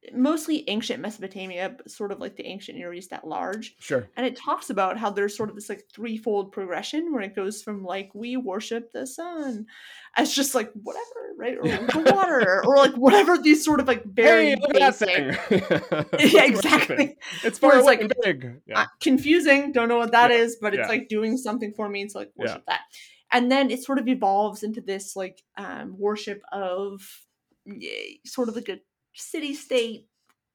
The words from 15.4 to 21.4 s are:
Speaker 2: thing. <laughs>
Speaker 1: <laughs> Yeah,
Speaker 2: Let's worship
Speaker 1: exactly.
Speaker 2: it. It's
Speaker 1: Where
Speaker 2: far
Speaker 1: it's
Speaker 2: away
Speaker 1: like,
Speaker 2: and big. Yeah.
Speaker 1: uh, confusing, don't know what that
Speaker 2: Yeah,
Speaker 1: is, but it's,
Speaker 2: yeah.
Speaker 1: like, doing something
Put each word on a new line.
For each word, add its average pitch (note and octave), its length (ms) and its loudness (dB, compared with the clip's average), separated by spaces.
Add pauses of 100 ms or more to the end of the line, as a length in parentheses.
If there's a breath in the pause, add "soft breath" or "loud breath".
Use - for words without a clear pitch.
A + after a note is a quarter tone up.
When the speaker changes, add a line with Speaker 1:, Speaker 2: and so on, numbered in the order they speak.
Speaker 2:
thing. F3+ 580 0 (120)
<laughs> - 0 -
Speaker 1:
<laughs> - 0 -
Yeah, - 0 -
Speaker 2:
Let's D4 140 6
worship C#4+ 180 8 (140)
Speaker 1:
exactly. C#4+ 400 2
Speaker 2:
it. - 140 -10 (260 loud breath)
It's A3+ 160 -2
Speaker 1:
Where C#4+ 120 8
Speaker 2:
far C4+ 80 10
Speaker 1:
it's C4 60 8
Speaker 2:
away C4+ 100 10
Speaker 1:
like, G#3+ 40 -4
Speaker 2:
and G#3+ 220 0
big. C3 440 -4
Yeah. G#2+ 140 -2
Speaker 1:
uh, - 60 2 (160)
confusing, C#4+ 680 4
don't A#3 160 0
know A#3+ 100 2
what A#3 140 -2
that A#3+ 180 8
Speaker 2:
Yeah, A#3+ 80 4
Speaker 1:
is, A#3 240 0
but G#3 100 -2
it's, G3+ 80 0
Speaker 2:
yeah. A3 80 -2
Speaker 1:
like, A3 200 -4
doing A3 280 -2
something A3 380 -6